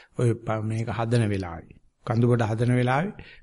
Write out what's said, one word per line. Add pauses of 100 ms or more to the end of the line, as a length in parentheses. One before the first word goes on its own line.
(140)
ඔය
ප-,
මේක
හදන
වෙලාවේ, (260)
කඳුබඩ
හදන
වෙලාවේ, (280)